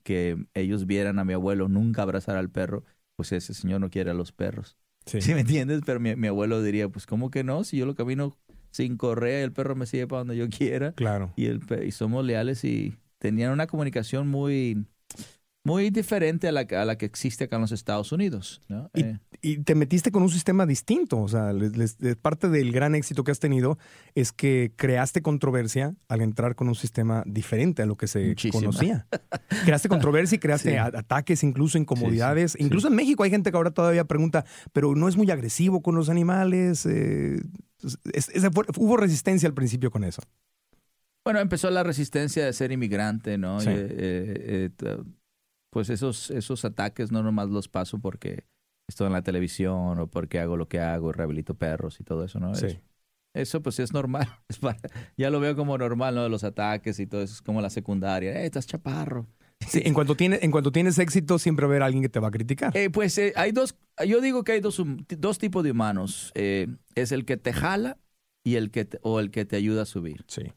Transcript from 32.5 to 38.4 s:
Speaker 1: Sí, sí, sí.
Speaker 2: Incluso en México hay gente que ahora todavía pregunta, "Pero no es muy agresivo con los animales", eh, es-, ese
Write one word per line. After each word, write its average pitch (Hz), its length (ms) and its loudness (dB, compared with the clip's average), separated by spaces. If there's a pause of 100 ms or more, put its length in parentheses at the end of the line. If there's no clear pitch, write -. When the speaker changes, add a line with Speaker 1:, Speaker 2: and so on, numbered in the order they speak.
Speaker 1:
Sí, - 60 -8
sí, - 60 -2
sí. - 20 4
Speaker 2:
Incluso 180 220 4
en 254 80 6
México 254 280 4
hay 190 80 4
gente 202 180 2
que 175 80 2
ahora 170 140 2
todavía 170 340 4
pregunta, 156 400 2 (260)
"Pero 143 240 6
no 165 120 4
es 185 100 4
muy 202 140 6
agresivo 165 500 2
con 170 140 4
los 160 140 4
animales", 180 760 4
eh, - 540 2 (720)
es-, - 200 -2
ese 185 180 4